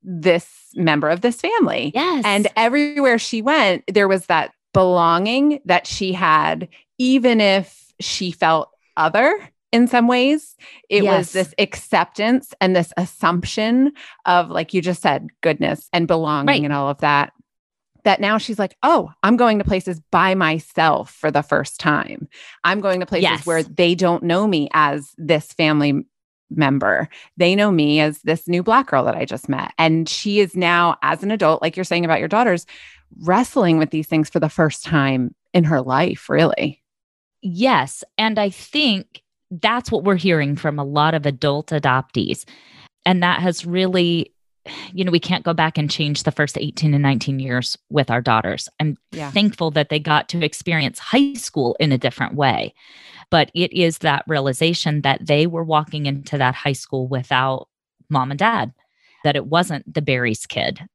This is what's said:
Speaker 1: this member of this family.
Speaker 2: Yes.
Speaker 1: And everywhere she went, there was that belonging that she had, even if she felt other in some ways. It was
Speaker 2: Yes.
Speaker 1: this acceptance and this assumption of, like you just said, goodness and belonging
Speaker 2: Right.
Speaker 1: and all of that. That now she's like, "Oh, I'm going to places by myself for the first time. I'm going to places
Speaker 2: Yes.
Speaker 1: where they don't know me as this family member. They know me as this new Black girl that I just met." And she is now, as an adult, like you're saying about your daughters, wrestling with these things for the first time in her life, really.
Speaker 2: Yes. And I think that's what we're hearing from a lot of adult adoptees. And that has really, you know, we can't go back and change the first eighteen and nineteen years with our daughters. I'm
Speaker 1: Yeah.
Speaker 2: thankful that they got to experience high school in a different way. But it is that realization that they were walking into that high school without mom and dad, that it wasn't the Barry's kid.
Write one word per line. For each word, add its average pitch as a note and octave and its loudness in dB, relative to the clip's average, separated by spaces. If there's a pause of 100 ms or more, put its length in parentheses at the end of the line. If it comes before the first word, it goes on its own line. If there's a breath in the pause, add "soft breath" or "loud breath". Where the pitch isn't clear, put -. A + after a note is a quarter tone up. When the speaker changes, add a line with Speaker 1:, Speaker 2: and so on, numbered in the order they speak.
Speaker 1:
this F3 -2
member D3+ 0
of F3 0
this A#3+ -2
family. F4+ 0
Speaker 2:
Yes. C#4 -2
Speaker 1:
And G#3 2 (100)
everywhere C4+ 2
she A3 -6
went, A3+ 2
there G3 4
was F#3+ 0
that D#3+ 0 (200)
belonging F#3+ 2
that F3+ 2
she F#3+ -4
had, D#3+ 0 (300 soft breath)
even B3+ 4
if G3 0
she - -6
felt D#3+ 0 (260)
other A#3 2 (240)
in A#3+ 4
some A#3+ 2
ways. B3+ 2 (340 loud breath)
It G3+ 2
was F#3+ 2
Speaker 2:
Yes. F#3 0
Speaker 1:
this - -20
acceptance G#3+ -2
and F#3+ 2
this E3+ 0
assumption G#3+ 0 (340 loud breath)
of, F3 2
like E3 -4
you F#3 2
just F3 -4
said, C#3+ 0 (140)
goodness - -2
and E3+ 0
belonging D3+ -2
Speaker 2:
Right. E3 0
Speaker 1:
and D3 -2
all C#3+ -2
of C#3+ -6
that. D3 0 (720)
That G3 2
now G#3 0
she's G#3 -6
like, F#3+ -4
"Oh, B3+ 2 (120)
I'm A3+ 4
going A3+ 4
to G3+ -2
places F#3 -2 (120)
by F#3+ 2
myself D#3+ 0
for - -4
the D3 0
first D3 -4
time. - -2 (340 loud breath)
I'm F#3+ -2
going F#3 0
to F3+ -6
places F3 0
Speaker 2:
Yes. A#2+ -4
Speaker 1:
where D#3+ 0
they F3 2
don't F3 0
know F3+ 0
me D#3 0
as D3 0
this D#3 -2
family D3 2 (460)
member. C#3 0 (300 loud breath)
They F3+ 4
know G#3 2
me D3+ 2
as D3+ -2
this D#3+ -4
new F3 0
Black A#3+ 2
girl - 2
that C#3 -2
I - -4
just - -10
met." - -4
And D#3+ 2
she G#3 -2
is F#3+ 0
now, F3 2
as D#3+ -2
an G3 -4
adult, E3 0
like E3 -4
you're F#3 -4
saying F3 -2
about E3 0
your D#3+ -4
daughters, G3+ 0 (560 loud breath)
wrestling F3+ 2
with D#3 0
these D#3 -6
things D#3 -2
for - -4
the D#3 0
first - 0
time C3+ 0 (200)
in F3 4
her D3+ 2
life, C3 -2
really. D3 0 (580)
Speaker 2:
Yes. F#3 -2 (140)
And A3 0
I G#3 0
think - -4 (280)
that's A3 -2
what F#3 -2
we're G3 2
hearing D#3 0
from D3+ -4
a C#3+ -4
lot D3 0
of D3 -4
adult C#3+ -2
adoptees. C3 -2 (640 loud breath)
And F3+ 2
that F3 0
has F3 -2
really, F3 0 (600 loud breath)
you F#3 -2
know, F3+ 0
we E3+ 2
can't - -4
go E3+ -2
back D#3+ 0
and D3 -2
change D3 -4
the D3+ -2
first D3 -4
eighteen D3+ -2
and C#3+ 2
nineteen C3+ -2
years B2+ -6 (140)
with C#3 -2
our A#2+ 0
daughters. A2 -2 (120)
I'm D3+ -2 (160)
Speaker 1:
Yeah. D3+ -10
Speaker 2:
thankful G3 0
that D3 -2
they D3+ -2
got D3+ -2
to E3+ -4
experience D3+ -4
high C#4 0
school C3+ -4
in D3 2
a C3 2
different - -4
way. B2+ -2 (560 loud breath)
But D#3+ 2
it F3 -2
is E3+ 0
that C#3+ 0
realization D3 -2
that C#3 0
they D3+ 2
were E3 -4
walking D3+ -2
into C#3 -6
that B2+ 2
high - -4
school C3 -6
without C3 -2 (400)
mom C3+ -2
and C#3+ -8
dad, F#3+ -2 (500 soft breath)
that D3 0
it C#3 -4
wasn't E3 -2
the D3+ -4
Barry's B2 -2
kid. - -6 (140)